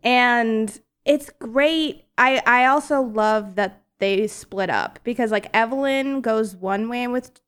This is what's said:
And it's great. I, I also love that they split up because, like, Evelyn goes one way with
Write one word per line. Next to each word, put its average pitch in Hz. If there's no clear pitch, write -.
And 233
it's 285
great. 294
I, 262
I 247
also 277
love 214
that 196
they 196
split 190
up -
because, 233
like, 208
Evelyn 269
goes 220
one 196
way 247
with 254